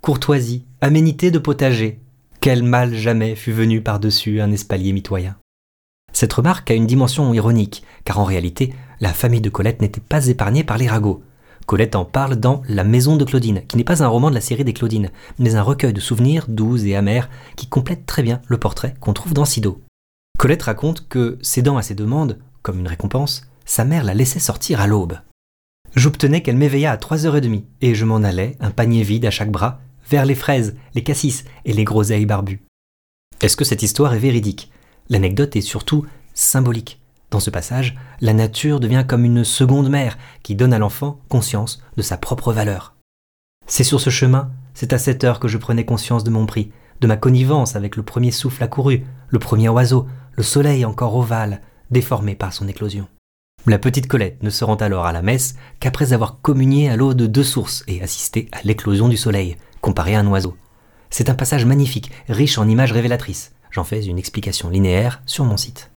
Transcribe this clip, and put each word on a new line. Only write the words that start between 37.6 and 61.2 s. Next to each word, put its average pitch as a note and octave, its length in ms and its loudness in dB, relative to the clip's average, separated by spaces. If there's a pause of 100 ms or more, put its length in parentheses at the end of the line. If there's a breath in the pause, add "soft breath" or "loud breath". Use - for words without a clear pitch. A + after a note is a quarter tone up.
la A2 140 2
nature A2+ 440 2
devient B2+ 300 2
comme B2 160 2
une A#2+ 180 4
seconde C3+ 460 4
mère C3+ 300 -2 (240 loud breath)
qui G#2 120 -6
donne B2 200 4
à A2 40 2
l'enfant C#3 400 -2 (120)
conscience A#2 500 -2 (160 soft breath)
de A2 60 -4
sa F#2 160 -6
propre - 340 -4
valeur. G#2 420 -4 (720)
C'est - 180 -6
sur C#3 180 0
ce C3 80 0
chemin, C3 400 0 (240)
c'est - 180 -6
à B2 60 0
cette C3 260 -2
heure A#2+ 160 0
que A#2+ 80 -2
je G#2+ 80 -2
prenais A#2 300 -2
conscience A#2 380 -2
de A#2 60 0
mon A2 140 2
prix, G#2+ 280 -4 (280 loud breath)
de B2 60 2
ma G#2+ 100 4
connivence B2+ 580 2
avec G2+ 220 -6
le A2 60 -6
premier B2 300 -2
souffle - 300 -4
accouru, C3 440 0 (220 loud breath)
le B2+ 100 2
premier A2 320 2
oiseau, B2 360 4 (260 loud breath)
le A#2 100 -4
soleil C#3+ 420 2
encore A2 320 -2
ovale, A2 460 -2 (280 soft breath)
déformé A#2+ 440 -2
par F#2+ 180 -6
son G2 160 -8
éclosion. G2+ 400 -8 (580)
La G#2 120 4
petite B2+ 280 0
Colette A2 360 -2
ne G#2 80 -2
se - 140 -4
rend G#2+ 100 2
alors G2 320 -2
à E2+ 60 -2
la E2+ 100 -4
messe B2+ 340 -2 (240 loud breath)
qu'après C3 320 0
avoir A#2+ 300 -2
communié C3+ 480 4
à A2+ 60 0
l'eau C3 180 2
de A#2+ 120 2
deux A2 160 2
sources - 460 -4
et F2+ 140 -6
assisté - 500 -6
à - 100 -12
l'éclosion G#2 460 2
du A#2 80 2
soleil, G2 400 -2 (240 soft breath)
comparé F#2+ 340 0
à G#2+ 60 4
un G2+ 60 2
oiseau. G2+ 280 0 (540 soft breath)
C'est - 220 -2